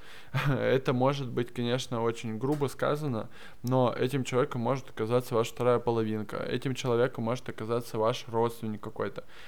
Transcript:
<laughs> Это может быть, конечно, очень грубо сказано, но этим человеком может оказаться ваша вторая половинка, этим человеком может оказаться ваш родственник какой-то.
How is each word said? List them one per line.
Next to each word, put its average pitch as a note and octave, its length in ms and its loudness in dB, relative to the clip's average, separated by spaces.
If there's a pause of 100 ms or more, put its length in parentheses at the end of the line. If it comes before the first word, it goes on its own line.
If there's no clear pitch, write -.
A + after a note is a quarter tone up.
(320)
<laughs> C#3 160 2
Это B2+ 460 4
может C3+ 340 2
быть, B2 240 -2
конечно, A#2+ 480 -2
очень A2+ 380 -2
грубо C#3 300 0
сказано, C3+ 600 -2 (340)
но B2+ 300 4
этим B2+ 320 0
человеком C3 380 0
может B2 260 0
оказаться B2 460 0
ваша A#2 180 2
вторая B2 260 4
половинка, A2 600 0
этим B2+ 360 -2
человеком A#2+ 500 2
может A#2+ 260 -2
оказаться A#2 480 -4
ваш A2+ 300 2
родственник A2+ 520 0
какой-то. G#2+ 440 -6 (240)